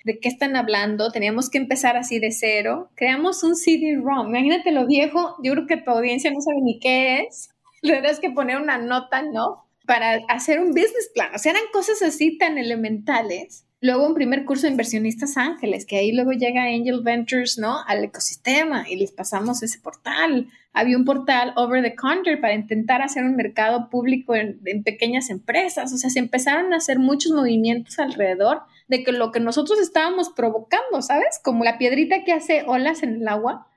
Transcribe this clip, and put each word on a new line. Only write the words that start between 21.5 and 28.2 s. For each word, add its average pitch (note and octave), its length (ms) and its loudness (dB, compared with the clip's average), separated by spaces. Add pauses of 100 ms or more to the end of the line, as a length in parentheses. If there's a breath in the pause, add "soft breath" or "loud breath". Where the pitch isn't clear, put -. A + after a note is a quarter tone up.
over B3 260 2
the A#3 120 0
counter D#4 460 0
para G#3 140 2
intentar A3 480 0
hacer C#4 220 -2
un C4 120 2
mercado A3+ 540 0
público B3 440 0
en, A3 300 -2
en G#3 200 -4
pequeñas A#3 440 -2
empresas. C4 640 -2
O B3+ 60 -4
sea, B3+ 100 -2
se B3+ 100 0
empezaron C#4 540 0
a E4 60 2
hacer C4+ 200 0
muchos D4 340 2
movimientos A#3 680 2
alrededor G#3+ 640 0 (260 soft breath)